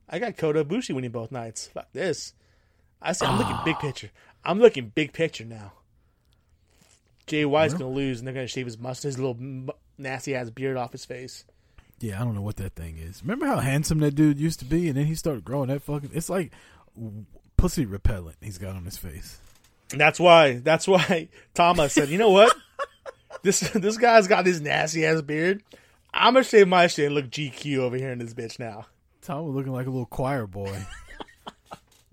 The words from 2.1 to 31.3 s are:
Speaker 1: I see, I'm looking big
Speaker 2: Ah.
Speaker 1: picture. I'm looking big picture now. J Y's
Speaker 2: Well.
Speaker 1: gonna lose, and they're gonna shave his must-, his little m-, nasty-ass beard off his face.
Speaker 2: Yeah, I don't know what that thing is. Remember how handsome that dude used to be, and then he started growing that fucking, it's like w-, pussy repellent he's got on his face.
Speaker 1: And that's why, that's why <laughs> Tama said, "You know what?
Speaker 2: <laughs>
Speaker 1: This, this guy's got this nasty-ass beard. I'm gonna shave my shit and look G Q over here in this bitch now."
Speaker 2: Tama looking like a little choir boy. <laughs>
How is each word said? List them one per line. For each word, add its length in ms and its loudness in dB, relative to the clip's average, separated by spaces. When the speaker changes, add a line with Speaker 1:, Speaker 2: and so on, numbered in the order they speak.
Speaker 1:
I 100 -2
see, 140 -2
I'm 120 0
looking 280 -2
big 120 0
Speaker 2:
Ah. 40 -10
Speaker 1:
picture. 300 -10
I'm 160 -2
looking 340 4
big 200 -2
picture 320 -6
now. 280 -18
J 180 0
Y's 260 2
Speaker 2:
Well. 80 -4
Speaker 1:
gonna 160 -6
lose, 240 -2
and 80 -12
they're 80 -8
gonna 120 -8
shave 180 -8
his 120 -12
must-, 260 -10
his 140 -6
little 220 -4
m-, 300 -12
nasty-ass 540 -6
beard 260 -6
off 140 -6
his 140 -16
face. 380 -16
Speaker 2:
Yeah, 220 -8
I 40 -2
don't 100 -4
know 60 -6
what 160 -8
that 180 -10
thing 220 -14
is. 260 -16
Remember 240 -4
how 100 0
handsome 420 0
that 160 2
dude 240 4
used 200 -4
to 60 -14
be, 220 0
and 100 -2
then 80 0
he 100 -2
started 280 -6
growing 260 -4
that 120 -4
fucking, 320 -8
it's 160 -6
like 220 -4
w-, 300 -14
pussy 280 4
repellent 560 -4
he's 180 -12
got 160 -8
on 100 -12
his 120 -12
face. 420 -16
Speaker 1:
And 100 -4
that's 180 4
why, 400 8
that's 280 2
why 420 2
<laughs> 120 -20
Tama 360 4
said, 200 2
"You 80 -2
know 140 6
what? 300 8
Speaker 2:
<laughs> 40 -20
Speaker 1:
This, 160 2
this 380 -2
guy's 300 8
got 180 4
this 140 2
nasty-ass 640 0
beard. 400 -2
I'm 220 4
gonna 100 6
shave 240 8
my 200 6
shit 200 0
and 80 -2
look 140 -2
G 220 -6
Q 320 -2
over 120 -2
here 160 -6
in 60 -8
this 160 -10
bitch 240 -12
now." 300 -12
Speaker 2:
Tama 280 -8
looking 240 -4
like 120 -6
a 60 -6
little 160 -4
choir 400 -4
boy. 420 -8
<laughs> 60 -16